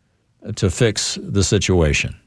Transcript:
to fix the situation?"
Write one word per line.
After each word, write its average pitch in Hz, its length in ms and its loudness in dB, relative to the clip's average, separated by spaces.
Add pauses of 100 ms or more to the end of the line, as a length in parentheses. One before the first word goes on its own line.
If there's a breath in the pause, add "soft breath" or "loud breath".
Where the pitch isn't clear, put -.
(560)
to 98 140 0
fix - 520 -2
the 107 220 0
situation?" 87 720 2 (100)